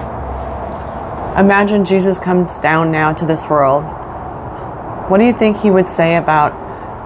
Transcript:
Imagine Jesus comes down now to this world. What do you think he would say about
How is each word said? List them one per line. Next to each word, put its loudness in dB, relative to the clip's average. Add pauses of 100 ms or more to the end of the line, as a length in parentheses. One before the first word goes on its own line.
(1400)
Imagine 2
Jesus 2
comes 0
down 2
now 2
to -4
this 0
world. 4 (1200)
What 4
do 6
you 6
think 2
he 4
would 6
say 2
about 2 (540)